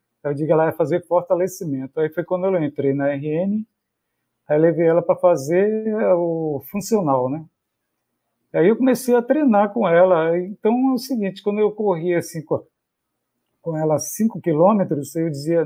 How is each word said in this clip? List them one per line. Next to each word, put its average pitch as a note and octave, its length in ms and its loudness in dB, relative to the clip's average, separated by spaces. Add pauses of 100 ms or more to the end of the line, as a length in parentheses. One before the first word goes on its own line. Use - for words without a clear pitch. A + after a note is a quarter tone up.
(240)
Eu D3 80 -4
digo, D3 180 -2
"Ela D#3+ 140 4
vai D#3 80 0
fazer E3 340 -2
fortalecimento." F3 920 -2
Aí D#3 80 0
foi E3 160 -6
quando F3+ 220 -4
eu F3+ 180 0
entrei C#3 300 -2
na C#3 160 -2
R C#3+ 180 -6
N, G3 400 -2 (800)
aí D3+ 100 2
levei E3 280 2
ela E3+ 160 4
pra E3+ 140 2
fazer F#3 800 2 (220)
o E3 540 -2
funcional, D#3+ 580 0
né? D#3 160 -8 (1080)
Aí D#3+ 140 4
eu A3+ 80 4
comecei A#3+ 380 0
a A#3+ 60 4
treinar A3+ 540 2
com A3 120 0
ela. E3+ 520 4
Então G3+ 340 -2 (180)
é C4 40 0
o A#3 40 0
seguinte, G#3 440 -6
quando G#3 160 -2
eu G#3 140 0
corria F3+ 460 -2
assim, D#3+ 240 -8
com, - 220 -4 (960)
com E3 160 -6
ela D#3 220 0
cinco G#3 420 -4
quilômetros, E3 720 0
eu E3 140 -2
dizia, D#3 380 -2